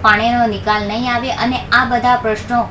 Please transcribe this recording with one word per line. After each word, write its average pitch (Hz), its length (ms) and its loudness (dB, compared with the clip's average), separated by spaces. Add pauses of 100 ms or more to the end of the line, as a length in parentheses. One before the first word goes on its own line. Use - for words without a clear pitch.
પાણીનો 226 480 2
નિકાલ 208 400 -2
નહીં 240 220 -2
આવે? 240 180 -2 (120)
અને 247 140 0 (200)
આ 254 40 4 (100)
બધા 247 320 2
પ્રશ્નો 220 360 -2 (120)